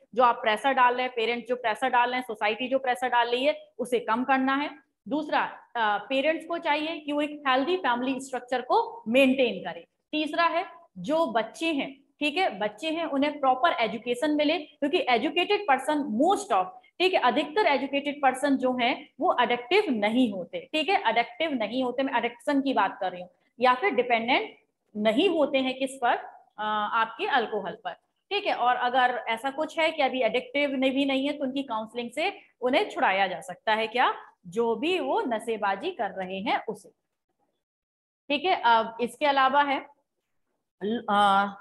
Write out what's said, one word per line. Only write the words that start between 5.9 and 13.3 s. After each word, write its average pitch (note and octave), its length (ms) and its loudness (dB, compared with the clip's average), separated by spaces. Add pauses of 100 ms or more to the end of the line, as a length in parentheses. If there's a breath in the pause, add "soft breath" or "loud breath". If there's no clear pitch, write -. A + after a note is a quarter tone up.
parents C#4 480 -2
को E4+ 120 -4
चाहिए D#4 420 -2
कि D4 120 -8
वो D4 80 0
एक D4 280 -6
healthy C4+ 280 2
family B3+ 440 -2
structure B3 420 -6
को G#4+ 460 0
maintain B3 560 4
करें। E3+ 200 -10 (280)
तीसरा D#4 320 0
है E4 220 0 (320)
जो A#3 280 0
बच्चे A3+ 460 -2
हैं, C4+ 280 -4 (200)
ठीक D4 160 -2
है, F4 220 0
बच्चे G#3+ 320 -4
हैं, E4 140 -4
उन्हें C#4+ 360 -2